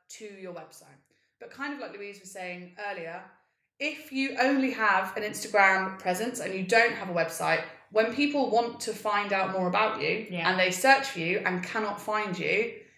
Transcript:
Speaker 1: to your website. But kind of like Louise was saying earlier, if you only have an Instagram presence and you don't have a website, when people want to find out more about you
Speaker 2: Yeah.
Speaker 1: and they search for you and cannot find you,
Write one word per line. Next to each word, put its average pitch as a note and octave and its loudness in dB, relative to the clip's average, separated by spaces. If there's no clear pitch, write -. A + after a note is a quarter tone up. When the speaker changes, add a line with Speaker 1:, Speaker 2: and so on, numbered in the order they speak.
Speaker 1:
to A3 -16
your F#3+ -12
website. C#3+ -18
But A#3 -16
kind D4 -8
of C4 -10
like A3 -10
Louise G3+ -14
was - -20
saying F3+ -12
earlier, F3 -10
if D4 -6
you C4+ -2
only C4 4
have G#3 2
an G#3 -4
Instagram F#3+ 2
presence G#3 -2
and F#3+ -6
you F#3+ -4
don't A#3 6
have G3 -8
a F3+ -4
website, D#3+ 0
when A3 4
people C#4+ 2
want A#3 2
to A3 -4
find G3+ -2
out F#3+ 2
more F#3 0
about G#3 2
you F3+ -2
Speaker 2:
Yeah. F3 -2
Speaker 1:
and F#3 2
they F#3 4
search C4+ 4
for - -8
you F3+ -2
and F3+ -2
cannot G#3 -4
find - -4
you, G3 -2